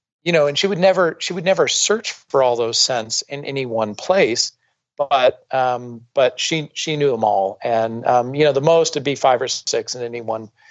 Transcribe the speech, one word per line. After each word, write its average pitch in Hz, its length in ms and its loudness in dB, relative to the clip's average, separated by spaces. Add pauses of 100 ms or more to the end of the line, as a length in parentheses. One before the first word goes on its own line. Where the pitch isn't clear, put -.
(240)
you 170 80 -2
know, 156 140 4
and 143 120 -2
she 196 100 0
would 196 100 -2
never, 180 420 2
she - 140 -6
would 180 100 -6
never 170 240 2
search - 440 -2
for - 320 0
all 123 120 2
those 117 240 -2
scents 113 440 -2
in 143 200 -12
any 139 220 -6
one 110 300 -2
place, 143 560 0 (460)
but, 135 540 2
um, 123 500 -2 (120)
but 127 260 2
she, 160 360 -4
she 156 200 -4
knew 147 160 2
them 113 120 0
all. 101 400 0
And, 113 420 -2
um, 123 300 2
you 151 80 2
know, 147 80 4
the 135 100 2
most 160 340 2
would 139 80 -4
be 139 120 -2
five 127 260 2
or 131 60 -4
six - 480 -6
in 123 80 -8
any 120 180 -8
one, 110 280 -8 (220)